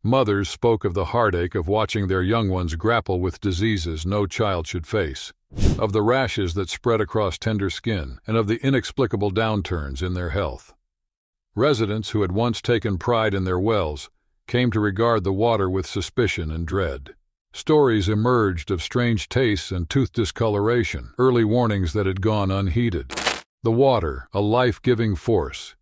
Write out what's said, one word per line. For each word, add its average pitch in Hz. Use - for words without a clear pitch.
Mothers 104
spoke 117
of 90
the 92
heartache 92
of 87
watching 101
their 92
young 104
ones 90
grapple 101
with 90
diseases 87
no 101
child 92
should 87
face, 87
of 101
the 107
rashes 107
that 95
spread 113
across 101
tender 101
skin, 78
and 110
of 110
the 117
inexplicable 123
downturns 92
in 92
their 90
health. 80
Residents 110
who 104
had 90
once 113
taken 107
pride 110
in 95
their 92
wells 92
came 123
to 107
regard 104
the 98
water 104
with 92
suspicion 95
and 82
dread. 76
Stories 123
emerged 107
of 87
strange 120
tastes 110
and 87
tooth 131
discoloration, 104
early 123
warnings 104
that 101
had 95
gone 104
unheeded. 98
The 113
water, 117
a 101
life-giving 113
force -